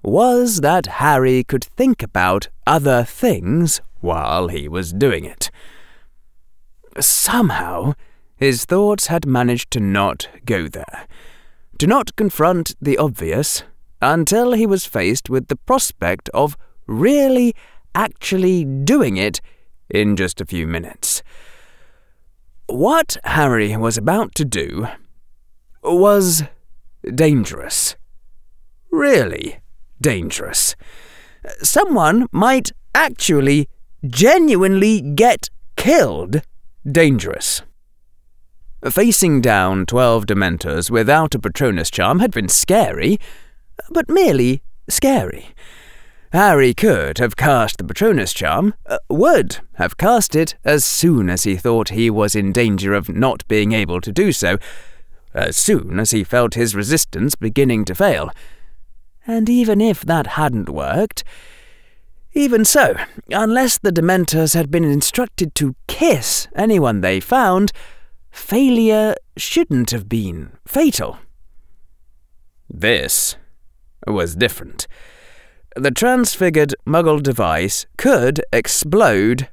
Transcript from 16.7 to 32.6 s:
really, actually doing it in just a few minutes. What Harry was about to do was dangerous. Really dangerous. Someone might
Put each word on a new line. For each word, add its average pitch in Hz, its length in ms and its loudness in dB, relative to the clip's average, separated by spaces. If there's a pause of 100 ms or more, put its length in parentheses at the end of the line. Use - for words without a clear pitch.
really, 247 680 2 (360)
actually 185 720 0
doing 139 520 0
it 98 240 -2 (500)
in 104 240 2
just 95 260 -2
a 92 60 -8
few 82 220 -6
minutes. - 560 -6 (1400)
What 262 560 0
Harry 113 520 0
was 113 220 -2
about 175 380 0
to 156 80 -2
do 98 420 -6 (960)
was 180 640 4 (720)
dangerous. - 800 0 (960)
Really 247 680 0 (420)
dangerous. - 760 -2 (840)
Someone 190 680 4
might 247 400 2 (240)